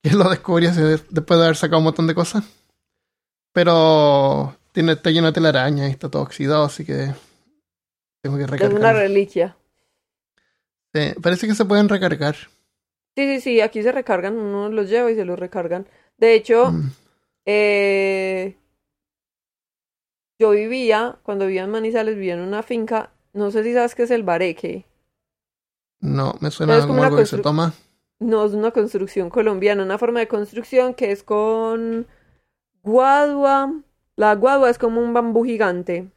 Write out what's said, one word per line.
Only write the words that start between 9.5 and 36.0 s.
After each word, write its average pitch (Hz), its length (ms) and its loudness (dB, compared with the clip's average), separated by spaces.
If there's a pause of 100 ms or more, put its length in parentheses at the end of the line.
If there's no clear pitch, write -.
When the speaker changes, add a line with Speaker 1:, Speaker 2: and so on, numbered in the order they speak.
Speaker 1:
Sí, 151 280 -2
parece 180 260 0
que 214 80 0
se 214 100 0
pueden 202 220 4
recargar. 165 480 -2 (800)
Speaker 2:
Sí, 277 100 0 (100)
sí, 254 60 -6
sí, 240 200 2
aquí 214 220 -2
se 247 80 2
recargan, 220 460 -4
uno 208 320 -6
los 214 200 -4
lleva 233 220 0
y 226 40 0
se 208 80 -4
los 180 140 -6
recargan. 180 500 -8 (300)
De 226 160 6
hecho, 220 380 4
Speaker 1:
Mm. 151 200 -4 (540)
Speaker 2:
eh, 196 1120 0 (1800)
yo 220 120 4
vivía, 220 720 0
cuando 196 220 -4
vivía 190 180 -4
en 196 60 -8
Manizales, 220 460 -2
vivía 190 180 -4
en 175 80 -6
una 202 220 -6
finca, 226 480 -6 (220)
no 202 180 -4
sé 220 120 -2
si 240 100 -2
sabes 240 200 0
qué 240 100 -2
es 233 80 -2
el 233 120 0
bareque. 180 640 -4 (1120)
Speaker 1:
No, 139 420 -4
me 151 80 -4
suena 151 240 0
Speaker 2:
Es 151 80 6
como 143 120 -2
Speaker 1:
como - 80 2
Speaker 2:
una 135 60 4
Speaker 1:
algo 143 120 2
que 143 80 6
se - 100 -6
Speaker 2:
constru- - 60 -4
Speaker 1:
toma. 160 300 0 (460)
Speaker 2:
No, 220 260 0
es 202 80 -2
una 214 160 -2
construcción 202 640 -2
colombiana, 208 520 0
una 190 140 -4
forma 240 220 -2
de 226 80 -2
construcción 233 680 -2
que 233 180 -4
es 202 120 -6
con 226 840 -4 (800)
guadua. 277 880 2 (420)
La 208 200 2
guadua 254 340 4
es 240 80 0
como 233 240 -2
un 240 120 -2
bambú 233 300 0
gigante. 185 720 -4